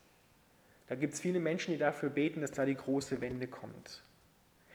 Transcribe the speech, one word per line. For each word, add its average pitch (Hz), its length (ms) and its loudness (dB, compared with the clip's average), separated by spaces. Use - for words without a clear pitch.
Da 123 60 -2
gibt's 147 260 0
viele 180 200 2
Menschen, 165 320 0
die 156 60 0
dafür 147 320 2
beten, 147 300 2
dass 139 120 -2
da 135 120 2
die 135 120 4
große 135 440 0
Wende 123 260 -4
kommt. 120 560 -14